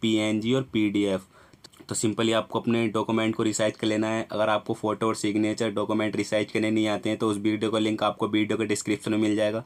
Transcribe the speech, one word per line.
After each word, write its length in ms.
पीएनजी 520
और 200
पीडीएफ़। 600
तो 60
simply 380
आपको 260
अपने 280
डॉक्यूमेंट 480
को 80
रिसाइज 320
कर 120
लेना 200
है। 240
अगर 180
आपको 240
फ़ोटो 340
और 80
सिग्नेचर 560
डॉक्यूमेंट 440
रिसाइज 360
करने 200
नहीं 160
आते 220
हैं 80
तो 120
उस 80
वीडियो 340
का 80
लिंक 240
आपको 240
वीडियो 300
के 80
डिस्क्रिप्शन 460
में 80
मिल 160
जाएगा। 300